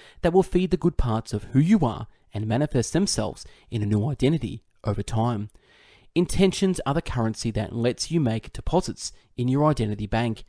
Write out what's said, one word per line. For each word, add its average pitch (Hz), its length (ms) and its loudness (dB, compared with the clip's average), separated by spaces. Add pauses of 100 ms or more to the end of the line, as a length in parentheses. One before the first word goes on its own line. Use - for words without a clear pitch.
(240)
that 170 100 2
will 190 100 6
feed 180 280 0
the 185 60 2
good 170 200 0
parts 113 360 0
of 104 120 -6
who - 140 2
you 185 220 6
are 113 260 0 (260)
and 107 140 -4
manifest 123 460 0
themselves 160 520 -2 (240)
in 107 140 -4
a - 20 0
new 104 240 2
identity 131 540 -2 (200)
over 101 200 -2
time. 113 460 -2 (640)
Intentions 185 720 2
are 139 100 0
the 165 60 0
currency 113 500 -2
that 107 240 -4
lets 120 340 -2
you 165 100 0
make 113 320 -2
deposits - 600 -4 (240)
in 123 100 -2
your 139 180 2
identity 107 420 0
bank 113 400 -2